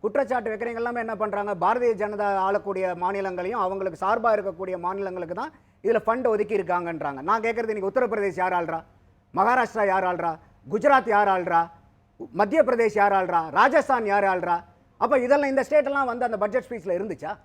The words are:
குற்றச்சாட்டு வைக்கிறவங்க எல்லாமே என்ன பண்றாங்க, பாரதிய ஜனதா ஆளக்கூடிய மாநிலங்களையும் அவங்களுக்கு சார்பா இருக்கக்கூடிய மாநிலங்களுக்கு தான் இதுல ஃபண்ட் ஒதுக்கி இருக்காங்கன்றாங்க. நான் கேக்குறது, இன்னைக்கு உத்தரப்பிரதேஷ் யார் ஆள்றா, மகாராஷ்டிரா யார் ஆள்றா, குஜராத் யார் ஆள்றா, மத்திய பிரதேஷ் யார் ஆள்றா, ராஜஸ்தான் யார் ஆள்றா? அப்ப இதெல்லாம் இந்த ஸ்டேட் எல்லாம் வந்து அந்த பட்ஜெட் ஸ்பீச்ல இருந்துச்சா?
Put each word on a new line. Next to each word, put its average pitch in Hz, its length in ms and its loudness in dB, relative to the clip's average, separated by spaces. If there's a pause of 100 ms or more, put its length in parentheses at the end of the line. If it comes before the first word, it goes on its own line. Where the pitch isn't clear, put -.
குற்றச்சாட்டு 226 540 -2
வைக்கிறவங்க 233 200 -8
எல்லாமே 240 240 -4
என்ன 226 160 -6
பண்றாங்க, 202 460 -4
பாரதிய 233 320 2
ஜனதா 202 420 -2
ஆளக்கூடிய 190 640 -2
மாநிலங்களையும் 185 480 -2
அவங்களுக்கு 190 560 -4
சார்பா 226 280 2
இருக்கக்கூடிய 185 460 -4
மாநிலங்களுக்கு 180 560 -6
தான் 254 160 -6 (320)
இதுல 226 120 2 (100)
ஃபண்ட் 240 220 0
ஒதுக்கி 208 300 0
இருக்காங்கன்றாங்க. 170 640 -4
நான் 208 200 0
கேக்குறது, 226 280 -2
இன்னைக்கு 202 180 -2
உத்தரப்பிரதேஷ் 202 480 0
யார் 185 180 0
ஆள்றா, 165 300 -2 (520)
மகாராஷ்டிரா 220 500 2
யார் 190 180 2
ஆள்றா, 170 340 -2 (340)
குஜராத் 240 380 4
யார் 202 180 4
ஆள்றா, 175 420 2 (600)
மத்திய 208 320 2
பிரதேஷ் 233 300 2
யார் 202 180 4
ஆள்றா, 175 380 0
ராஜஸ்தான் 254 560 4
யார் 202 180 2
ஆள்றா? 175 400 0 (340)
அப்ப 262 220 2
இதெல்லாம் 277 300 2
இந்த 269 140 2
ஸ்டேட் 294 220 4
எல்லாம் 277 200 0
வந்து 247 200 -2
அந்த 226 120 -2
பட்ஜெட் 214 320 -2
ஸ்பீச்ல 202 180 -8
இருந்துச்சா? 185 580 -4